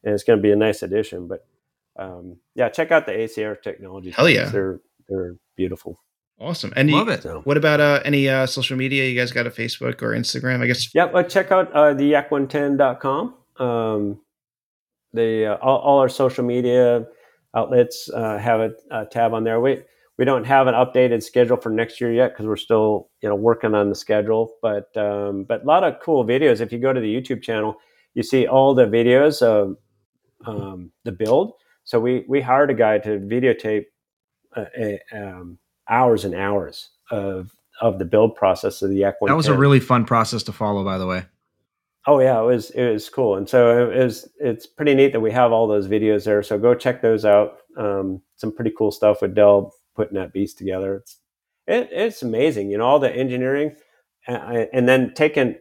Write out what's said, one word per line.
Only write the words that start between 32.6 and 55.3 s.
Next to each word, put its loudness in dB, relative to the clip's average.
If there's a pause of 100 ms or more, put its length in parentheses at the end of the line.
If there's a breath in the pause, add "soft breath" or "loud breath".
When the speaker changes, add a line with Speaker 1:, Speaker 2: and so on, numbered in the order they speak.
Speaker 1:
a 0
guy 2
to -4
videotape, 0 (680)
uh, -10 (100)
a, -6 (160)
um, -16 (300)
hours 4
and -6
hours -6 (200)
of, -8 (300)
of 0
the -4
build 2
process 0
of -2
the -2
Yak 0 (100)
Speaker 3:
That 0
was 0
a 0
Speaker 1:
one 4
ten. 0
Speaker 3:
really 6
fun 0
process -2
to -10
follow, -4
by -4
the -6
way. -6 (800)
Speaker 1:
Oh 4
yeah, 2
it 0
was, 0
it -2
was -8
cool. 0
And -8
so 4
it 2
was, -4 (100)
it's -4
pretty 0
neat 6
that -2
we 0
have 4
all 2
those 0
videos 0
there. 2
So -4
go 4
check -4
those 2
out. 4 (180)
Um, -4 (160)
some -8
pretty -4
cool 0
stuff 2
with -4
Dell 6 (200)
putting -4
that -6
beast -6
together. -6
It's, -20 (500)
it, -2
it's -6
amazing, -2
you -4
know, -2
all 4
the 0
engineering, -4 (540 soft breath)
uh, -4
and 2
then 2
taking 0